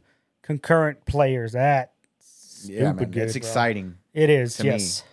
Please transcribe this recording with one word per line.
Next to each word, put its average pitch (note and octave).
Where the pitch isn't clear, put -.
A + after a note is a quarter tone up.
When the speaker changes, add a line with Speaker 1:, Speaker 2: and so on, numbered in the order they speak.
Speaker 1:
concurrent D#3
players. C3
That's C3
Speaker 2:
Yeah, A2+
Speaker 1:
stupid C#3
Speaker 2:
man, A#2
Speaker 1:
good, A#2
Speaker 2:
it's A2+
Speaker 1:
bro. A#2+
Speaker 2:
exciting A2+
Speaker 1:
It D#3
is, B2
Speaker 2:
to A2+
me. G#2+
Speaker 1:
yes. G2